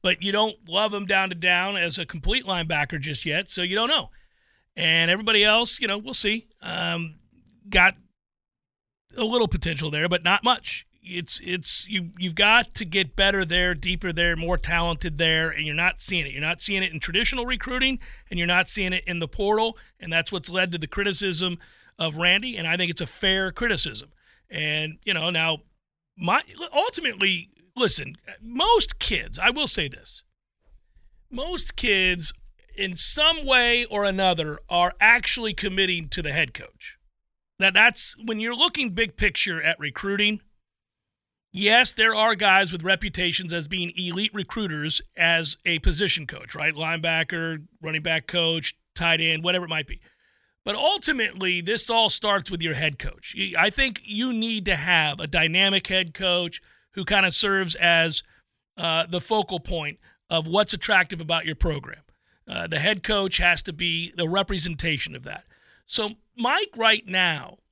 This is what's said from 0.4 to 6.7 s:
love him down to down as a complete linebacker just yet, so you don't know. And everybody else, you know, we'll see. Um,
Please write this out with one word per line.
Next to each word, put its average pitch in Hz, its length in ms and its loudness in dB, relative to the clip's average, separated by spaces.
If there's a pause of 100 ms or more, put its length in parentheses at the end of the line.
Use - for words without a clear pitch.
love 202 240 0
him 202 120 -6
down 190 240 0
to 180 60 -6
down 180 400 0
as 170 240 -2
a 165 60 -6
complete 233 400 -2
linebacker 160 560 -2
just 147 240 -8
yet, 165 260 -2
so 180 120 0
you 180 120 -2
don't 226 140 0
know. 269 220 -2 (640)
And 165 360 4
everybody 208 320 4
else, 226 380 2
you 240 60 -2
know, 202 100 -2
we'll 240 160 -10
see. 220 340 2 (140)
Um, 170 540 -6 (520)